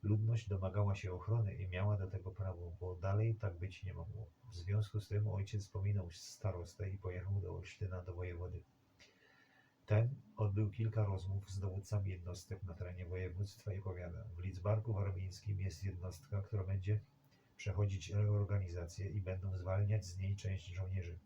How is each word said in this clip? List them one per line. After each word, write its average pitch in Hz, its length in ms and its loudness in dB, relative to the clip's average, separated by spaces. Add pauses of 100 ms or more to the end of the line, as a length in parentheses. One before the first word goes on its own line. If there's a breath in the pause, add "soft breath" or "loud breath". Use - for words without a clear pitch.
Ludność 107 460 4
domagała 98 460 2
się 95 180 -4
ochrony 104 420 2
i 92 140 -4
miała 98 280 2
do 95 100 0
tego 90 240 -4
prawo, 87 500 -4
bo 90 140 -4
dalej 104 400 2
tak 95 200 -2
być 92 300 -6
nie 90 100 -4
mogło. 85 360 -8 (200)
W 92 60 -10
związku 101 440 0
z - 80 -12
tym 107 200 2
ojciec 101 400 -2
pominął 98 420 0
starostę - 800 -4
i 98 80 -6
pojechał 92 420 -2
do 90 160 -4
Olsztyna, 92 460 -6
do 87 120 -6
wojewody. 87 480 -4 (1200 loud breath)
Ten 113 220 6 (280)
odbył 104 340 2
kilka 110 340 2
rozmów 98 460 -2
z 98 100 -2
dowódcami 98 500 0
jednostek 90 520 -6
na 87 120 -6
terenie 90 320 -6
województwa 92 680 -4
i 98 80 -4
powiada: 87 420 -4 (120)
"W - 80 -8
Lidzbarku 107 480 2
Warmińskim 95 680 -2
jest 95 240 -2
jednostka, 92 580 -2
która 98 220 0
będzie 98 360 2 (560 loud breath)
przechodzić 95 540 0
reorganizację 98 1000 4
i 104 120 0
będą 92 360 0
zwalniać 98 480 4
z - 120 -8
niej 98 200 2
część 95 300 -2
żołnierzy. 92 600 -2